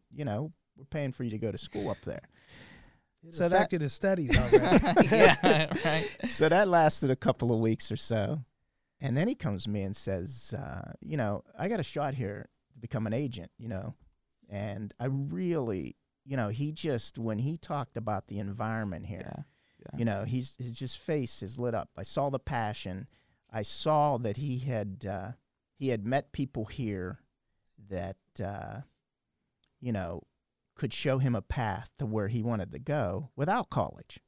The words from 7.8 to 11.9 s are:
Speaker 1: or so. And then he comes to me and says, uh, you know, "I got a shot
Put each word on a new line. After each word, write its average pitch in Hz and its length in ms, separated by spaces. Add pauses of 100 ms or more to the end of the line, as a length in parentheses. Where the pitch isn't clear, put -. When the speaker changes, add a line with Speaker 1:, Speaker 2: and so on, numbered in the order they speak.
Speaker 1:
or 117 60
so. 117 460 (600)
And 135 140
then 180 100
he 254 80
comes 104 280
to 107 80
me 104 100
and 98 140
says, 95 600
uh, - 360 (100)
you 151 160
know, 135 260 (140)
"I 185 120
got 220 100
a 143 40
shot 143 300